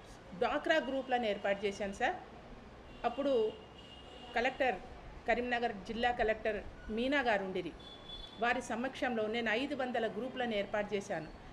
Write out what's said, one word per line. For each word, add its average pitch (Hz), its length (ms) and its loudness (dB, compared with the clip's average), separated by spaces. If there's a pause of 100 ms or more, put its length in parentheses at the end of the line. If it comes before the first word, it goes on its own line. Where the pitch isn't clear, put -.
(380)
డ్వాక్రా 294 380 4
గ్రూప్లను 254 500 2
ఏర్పాటు 202 400 2
చేశాను 196 260 -2
సార్. 269 220 2 (880)
అప్పుడు 240 480 4 (840)
కలెక్టర్, 247 380 4 (540)
కరీంనగర్ 240 440 2
జిల్లా 220 380 0
కలెక్టర్ 220 800 0
మీనా 262 300 2
గారు 214 240 4
ఉండిరి. 180 280 -2 (680)
వారి 247 220 4
సమక్షంలో 240 640 0
నేను 226 240 0
ఐదు 262 240 2
వందల 240 320 2
గ్రూపులను 233 480 -2
ఏర్పాటు 208 400 0
చేశాను. 180 320 -2 (260)